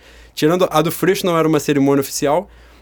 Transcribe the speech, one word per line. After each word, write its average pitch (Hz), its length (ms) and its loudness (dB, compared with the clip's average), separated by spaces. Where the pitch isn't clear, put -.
Tirando 175 380 0
a 156 100 2
do 160 100 -2
Freixo 190 340 -2
não 170 120 0
era 160 100 2
uma 156 120 2
cerimônia 139 420 2
oficial, 147 480 -4